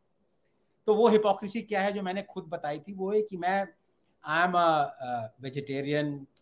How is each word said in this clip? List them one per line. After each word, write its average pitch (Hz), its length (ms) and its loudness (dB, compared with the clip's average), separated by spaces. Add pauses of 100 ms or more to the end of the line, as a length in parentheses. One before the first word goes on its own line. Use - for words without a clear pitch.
(880)
तो 214 80 4
वो 226 140 6
हिपोक्रेसी 208 540 2
क्या 202 180 -2
है 202 120 0
जो 202 100 -6
मैंने 190 200 -4
खुद 190 220 -12
बताई 156 340 -6
थी, 196 140 -16
वो 190 200 -6
है 214 100 2
कि 202 140 -8
मैं, 185 320 -2 (640)
I 165 160 4
am 180 100 2
a, 160 320 4 (160)
a 131 420 -8
vegetarian, 143 800 -4 (160)